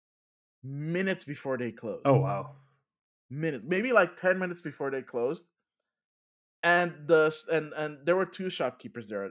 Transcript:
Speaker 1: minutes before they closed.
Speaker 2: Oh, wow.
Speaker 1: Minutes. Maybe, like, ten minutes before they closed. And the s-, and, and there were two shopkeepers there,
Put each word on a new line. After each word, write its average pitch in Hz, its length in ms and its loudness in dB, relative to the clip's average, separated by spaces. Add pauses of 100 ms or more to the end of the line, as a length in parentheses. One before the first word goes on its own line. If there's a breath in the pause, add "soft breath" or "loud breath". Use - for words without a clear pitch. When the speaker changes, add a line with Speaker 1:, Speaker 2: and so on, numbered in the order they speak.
(640)
Speaker 1:
minutes 165 600 -4
before 135 340 -4
they 117 140 -4
closed. 107 340 -8
Speaker 2:
Oh, 135 140 8
wow. 101 360 -4 (760)
Speaker 1:
Minutes. 143 340 -4
Maybe, 196 280 0
like, 190 240 4
ten 185 220 2
minutes 180 220 -6
before 143 300 -6
they 135 120 -4
closed. 131 460 -4 (1120)
And 170 440 2
the 156 200 8
s-, 156 240 -4
and, 151 240 0
and 151 300 -6
there 175 120 4
were 190 100 2
two 185 240 -8
shopkeepers 120 580 -6
there, 98 220 -6